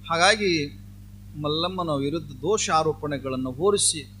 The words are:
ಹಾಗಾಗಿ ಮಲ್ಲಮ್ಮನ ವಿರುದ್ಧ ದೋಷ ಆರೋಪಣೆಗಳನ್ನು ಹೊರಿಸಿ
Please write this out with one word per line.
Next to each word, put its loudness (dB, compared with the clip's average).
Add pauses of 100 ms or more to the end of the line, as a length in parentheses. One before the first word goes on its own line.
ಹಾಗಾಗಿ 2 (600)
ಮಲ್ಲಮ್ಮನ -2 (100)
ವಿರುದ್ಧ -4
ದೋಷ 0
ಆರೋಪಣೆಗಳನ್ನು 0
ಹೊರಿಸಿ 2